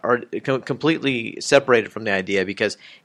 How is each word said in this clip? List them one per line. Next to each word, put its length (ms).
or 200
com-, 180
completely 800
separated 500
from 140
the 60
idea, 340
because 320